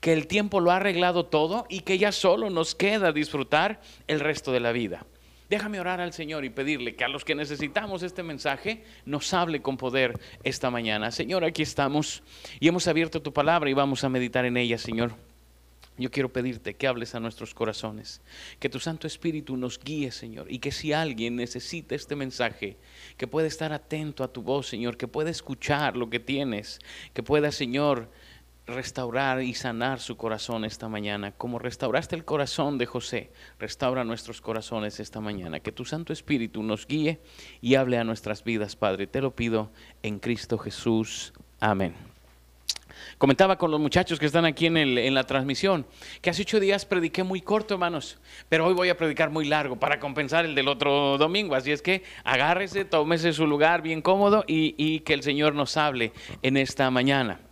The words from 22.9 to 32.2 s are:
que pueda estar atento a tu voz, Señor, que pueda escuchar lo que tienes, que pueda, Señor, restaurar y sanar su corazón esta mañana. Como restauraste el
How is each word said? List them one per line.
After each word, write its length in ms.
que 80
pueda 220
estar 260
atento 500
a 80
tu 120
voz, 240
Señor, 280
que 120
pueda 240
escuchar 680
lo 140
que 80
tienes, 580
que 80
pueda, 280
Señor, 600
restaurar 760
y 140
sanar 440
su 180
corazón 480
esta 220
mañana. 440
Como 260
restauraste 580
el 100